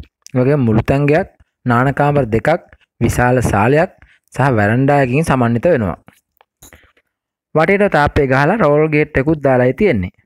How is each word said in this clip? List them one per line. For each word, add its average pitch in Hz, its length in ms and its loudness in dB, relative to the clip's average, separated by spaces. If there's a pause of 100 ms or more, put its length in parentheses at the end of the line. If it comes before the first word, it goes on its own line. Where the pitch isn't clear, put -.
(300)
වගේම 131 360 0
මුළු 113 160 2
තැන්ගයක්, 147 460 0 (380)
නාන 123 280 0
කාමර 143 320 0
දෙකක්, 113 320 -2 (380)
විශාල 123 460 0
සාලයක් 131 500 0 (400)
සහ 131 180 -2
වැරන්ඩා 123 500 0
එකකින් 135 240 -2
සමන්විත 120 420 0
වෙනවා. 117 300 0 (1600)
වටේට 190 380 0
තාප්පේ 151 340 0
ගහලා 143 300 0
රෝල් 151 320 2
ගේට් 151 300 -2
එකකුත් 151 240 -2
දාලායි 127 320 2
තියෙන්නේ. 113 380 -2 (140)